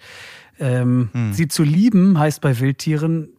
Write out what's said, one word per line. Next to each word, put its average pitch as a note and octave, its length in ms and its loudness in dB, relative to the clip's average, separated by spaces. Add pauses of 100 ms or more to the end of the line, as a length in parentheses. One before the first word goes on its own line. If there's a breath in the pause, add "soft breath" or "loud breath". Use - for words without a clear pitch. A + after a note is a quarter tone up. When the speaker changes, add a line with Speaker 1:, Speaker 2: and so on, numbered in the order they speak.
(580 loud breath)
Speaker 1:
ähm, B2 540 0
Speaker 2:
Hm. A#2 200 -2
Speaker 1:
sie C#3 160 -2
zu - 140 -2
lieben, F#3 560 4
heißt D3+ 240 0
bei B2+ 180 0
Wildtieren, D#3 800 -2